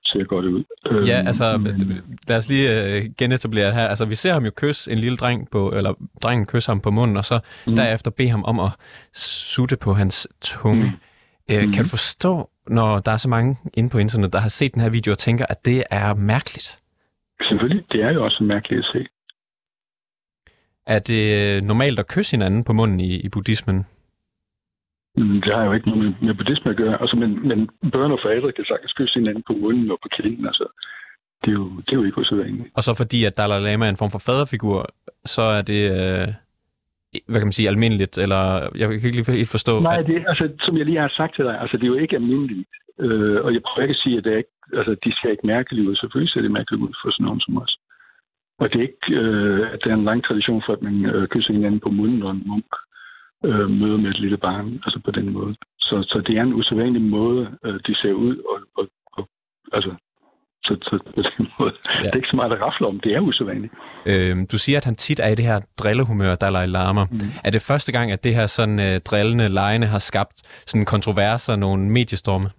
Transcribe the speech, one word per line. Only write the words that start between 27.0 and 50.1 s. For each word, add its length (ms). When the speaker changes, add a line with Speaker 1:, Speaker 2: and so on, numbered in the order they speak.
Speaker 1:
Altså, 160
men, 320
men 200
børn 200
og 100
forældre 300
kan 120
sagtens 280
kysse 260
hinanden 280
på 60
munden 380
og 120
på 140
kinden, 300
altså. 200
Det 40
er 40
jo, 160
det 80
er 40
jo 80
ikke 140
usædvanligt. 560
Speaker 2:
Og 80
så 200
fordi, 220
at 140
Dalai 240
Lama 240
er 40
en 120
form 80
for 180
faderfigur, 580
så 180
er 200
det, 200
øh, 280
hvad 120
kan 100
man 80
sige, 100
almindeligt, 500
eller 240
jeg 140
kan 80
ikke 220
lige 200
helt 180
forstå, 240
Speaker 1:
Nej, 180
Speaker 2:
at 80
Speaker 1:
det 100
er, 120
altså, 160
som 100
jeg 100
lige 140
har 160
sagt 200
til 80
dig, 160
altså, 160
det 80
er 100
jo 100
ikke 120
almindeligt. 520
Øh, 440
og 100
jeg 80
prøver 260
ikke 100
at 60
sige, 140
at 60
det 80
er 40
ikke, 180
altså, 140
de 80
ser 80
ikke 160
mærkelige 420
ud. 80
Selvfølgelig 360
ser 100
de 60
mærkelige 240
ud 100
for 80
sådan 160
nogen 140
som 220
os. 160
Og 120
det 60
er 120
ikke, 300
øh, 520
at 120
der 60
er 40
en 100
lang 200